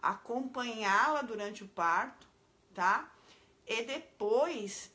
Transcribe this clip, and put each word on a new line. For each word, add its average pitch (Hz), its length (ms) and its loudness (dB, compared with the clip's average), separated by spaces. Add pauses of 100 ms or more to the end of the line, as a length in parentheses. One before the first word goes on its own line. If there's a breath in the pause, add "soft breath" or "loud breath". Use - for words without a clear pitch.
Acompanhá-la 240 1200 0
durante 214 420 -6
o 196 40 -16
parto, 180 600 0 (460)
tá? 202 360 2 (560 loud breath)
E 226 180 -2
depois, 247 1120 -2